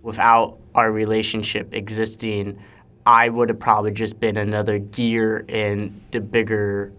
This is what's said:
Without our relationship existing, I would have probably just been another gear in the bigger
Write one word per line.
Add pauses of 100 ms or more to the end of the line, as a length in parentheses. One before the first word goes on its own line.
Without (140)
our
relationship
existing, (460)
I
would
have
probably
just
been
another
gear
in
the
bigger